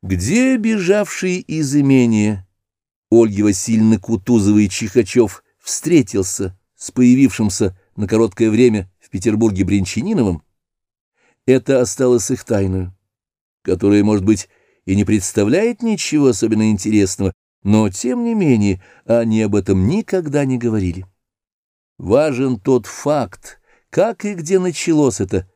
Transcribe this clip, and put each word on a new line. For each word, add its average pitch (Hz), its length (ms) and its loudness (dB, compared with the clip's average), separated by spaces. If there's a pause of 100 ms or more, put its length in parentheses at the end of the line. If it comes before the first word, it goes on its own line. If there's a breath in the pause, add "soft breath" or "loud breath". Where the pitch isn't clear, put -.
Где 143 540 0
бежавший 202 800 -2
из 151 380 -4
имения 113 720 2 (640)
Ольги 107 320 4
Васильевны 110 560 2
Кутузовой 104 720 2
Чихачев 110 760 -2 (140)
встретился 98 1000 -2 (180)
с - 140 -18
появившимся 123 880 0 (160)
на 104 140 -6
короткое 110 400 0
время 107 500 2
в - 120 -20
Петербурге 104 540 0
Бринчаниновым, 101 760 -2 (1000)
это 131 380 2
осталось 123 480 0
их 127 140 -6
тайною, 95 520 -4 (680)
которая, 101 400 0
может 104 220 0
быть, 107 240 0 (380)
и 95 100 0
не 101 80 2
представляет 113 760 -2
ничего 156 460 0
особенно 110 420 0
интересного, 101 640 0 (280)
но, 104 280 2
тем 240 340 -4
не 233 100 -2
менее, 110 480 2 (220 soft breath)
они 113 380 0
об 104 140 0
этом 95 300 0
никогда 151 600 -2
не 131 100 -2
говорили. 98 480 -4 (920)
Важен 131 600 0
тот 123 280 0
факт, - 720 -8 (300)
как 202 340 -2
и 208 80 -4
где 175 260 -4
началось 156 640 0
это 95 360 -4